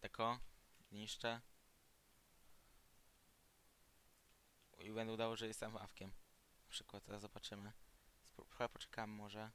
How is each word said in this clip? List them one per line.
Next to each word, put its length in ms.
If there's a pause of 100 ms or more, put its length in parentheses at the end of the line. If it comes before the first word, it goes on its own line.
Tako. 380 (520)
Niszczę. 500 (3500)
I 120
będę 220
udało, 220
że 120
jestem 300
awkiem. 320 (540)
Na 60
przykład, 340
teraz 180
zobaczymy. 520 (520)
Spró-, 240
chyba 200
poczekamy 440
może. 420